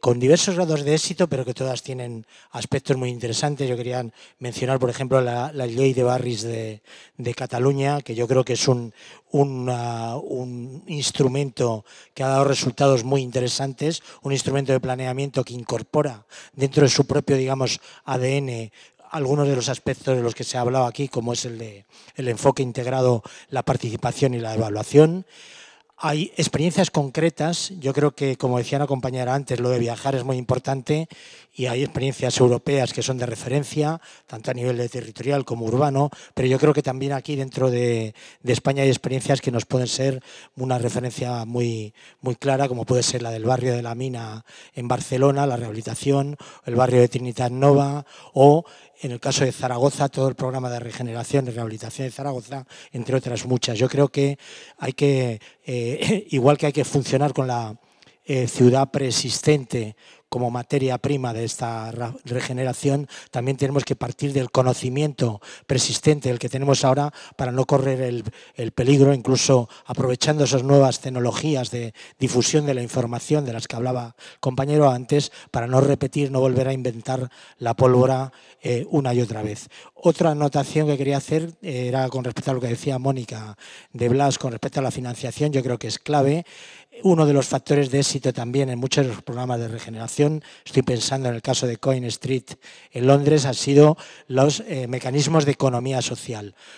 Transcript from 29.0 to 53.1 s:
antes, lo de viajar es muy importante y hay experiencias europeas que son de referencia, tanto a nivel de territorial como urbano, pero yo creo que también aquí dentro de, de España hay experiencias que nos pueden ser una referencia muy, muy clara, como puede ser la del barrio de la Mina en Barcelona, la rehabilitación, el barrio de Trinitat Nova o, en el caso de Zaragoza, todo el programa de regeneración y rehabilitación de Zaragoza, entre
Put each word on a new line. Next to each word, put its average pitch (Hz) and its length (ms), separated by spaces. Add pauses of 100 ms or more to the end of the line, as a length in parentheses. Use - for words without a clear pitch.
antes, 131 260
lo 123 80
de 123 100
viajar 120 360
es 123 100
muy 131 140
importante 135 720 (440)
y 127 140
hay 123 160
experiencias 131 560
europeas 127 560
que 120 80
son 131 160
de 123 80
referencia, 147 760 (260)
tanto 113 240
a 123 40
nivel 123 240
de 120 100
territorial 127 560
como 117 220
urbano, 139 420 (240)
pero 127 160
yo 131 100
creo 151 140
que 143 100
también 135 300
aquí 139 240
dentro 131 340
de, 120 440 (280)
de 120 100
España 139 300
hay 135 60
experiencias 131 540
que 131 80
nos 117 160
pueden 127 220
ser 131 340 (340)
una 127 220
referencia 120 640
muy, 113 480 (300)
muy 123 140
clara, 135 300
como 123 200
puede 123 160
ser 123 180
la 117 100
del 110 140
barrio 123 300
de 120 80
la 117 120
Mina 117 520 (280)
en 120 140
Barcelona, 135 580
la 127 100
rehabilitación, 127 800 (280)
el 120 120
barrio 127 240
de 123 80
Trinitat 123 440
Nova 139 540 (260)
o, 147 320 (380)
en 127 100
el 120 80
caso 139 240
de 127 80
Zaragoza, 131 560
todo 135 200
el 123 80
programa 127 340
de 120 80
regeneración 120 680
y - 20
rehabilitación 113 560
de 123 60
Zaragoza, 135 540 (260)
entre 123 240